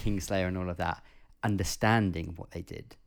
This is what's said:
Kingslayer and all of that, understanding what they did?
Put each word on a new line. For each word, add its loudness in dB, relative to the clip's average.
Kingslayer 0
and -2
all -2
of -4
that, -2
understanding 2
what -12
they -8
did? -14